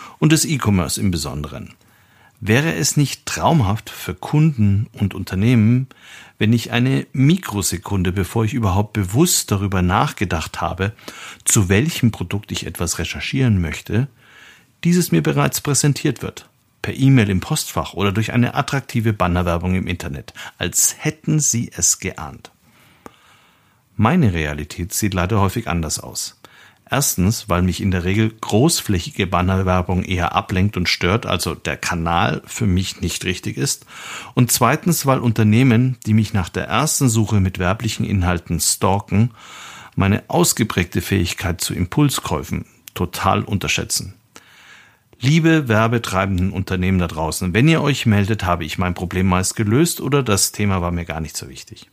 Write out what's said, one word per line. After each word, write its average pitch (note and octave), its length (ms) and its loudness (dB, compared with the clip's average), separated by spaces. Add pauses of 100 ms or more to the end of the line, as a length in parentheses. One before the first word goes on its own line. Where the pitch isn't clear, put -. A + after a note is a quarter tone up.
(200)
und D#3+ 120 4
des D#3+ 140 2
E-Commerce G#2 560 0
im G2 100 0
Besonderen. D2 600 -8 (720)
Wäre C3 300 2
es D3+ 240 -2
nicht - 300 0
traumhaft A2 640 0
für - 240 -10
Kunden A#2+ 800 2
und G2 200 -2
Unternehmen, A2+ 720 2 (540)
wenn A2 140 4
ich A#2 180 0
eine C3 420 0
Mikrosekunde, G2+ 1000 0
bevor G2 340 0
ich G#2+ 100 -2
überhaupt G#2 380 0
bewusst G#2+ 580 0
darüber G2 320 0
nachgedacht F#2 760 0
habe, F2+ 340 -4 (520)
zu F#2+ 240 4
welchem A#2+ 400 2
Produkt G2+ 420 -6
ich - 140 -6
etwas F2 320 -6
recherchieren G2+ 640 0
möchte, F2 460 -2 (760)
dieses F3 280 2
mir E3 100 2
bereits C#3+ 400 0
präsentiert C#3+ 640 0
wird, - 260 -12 (320)
per F#2+ 140 -6
E-Mail C3 340 6
im F#2 120 0
Postfach - 520 -4
oder G2 180 0
durch G#2+ 220 -2
eine A#2+ 220 2
attraktive A#2+ 580 -2
Bannerwerbung F2+ 600 0
im F#2 100 -2
Internet, D2 480 -8 (240)
als - 400 -2
hätten D#3 420 -2
Sie A#2 320 -2
es - 280 -2
geahnt. - 500 -12 (1500)
Meine A#2 380 4
Realität D2+ 640 -6
sieht G2+ 180 -2
leider F#2+ 260 0
häufig G2 280 0
anders D#2+ 320 -2
aus. - 400 -12 (540)
Erstens, A2+ 540 0
weil F2 140 2
mich F#2 180 0
in G2 100 0
der F2+ 140 0
Regel A2 380 0
großflächige G#2 840 0
Bannerwerbung F#2 800 0
eher F2 320 -2
ablenkt G2 400 0
und F2+ 140 -2
stört, - 360 0
also F2+ 300 -2
der - 220 -6
Kanal E2+ 680 -2
für - 220 -4
mich F#2 320 0
nicht - 240 -6
richtig F#2+ 320 -6
ist. - 300 -4 (480)
Und A#2+ 180 2
zweitens, C#3+ 540 2
weil C3+ 140 2
Unternehmen, A#2 760 4 (100)
die A2 80 2
mich A2 200 2
nach F#2 160 -2
der F2+ 180 -6
ersten C3 400 0
Suche A2 320 2
mit F#2 200 0
werblichen G#2+ 460 -2
Inhalten F2 540 -2
stalken, G#2 720 0 (640)
meine G2 320 2
ausgeprägte - 720 0
Fähigkeit F2+ 600 -4
zu - 120 -6
Impulskäufen - 920 -2 (280)
total G2 500 -2
unterschätzen. - 720 -4 (1080)
Liebe D#3 480 4
werbetreibenden G2 840 2
Unternehmen F#2 480 0
da F2 80 2
draußen, D#2+ 460 -4
wenn B2+ 160 6
ihr D#3 120 4
euch C#3+ 240 -2
meldet, G#2 380 2
habe F2 220 0
ich - 120 -8
mein F2+ 180 0
Problem F#2 320 -2
meist F#2 280 0
gelöst A#2 460 0
oder C3+ 220 0
das G2+ 280 0
Thema G2 300 0
war F2 100 -2
mir E2+ 140 -4
gar D#2+ 160 -6
nicht D2+ 160 -10
so - 100 -10
wichtig. - 460 -20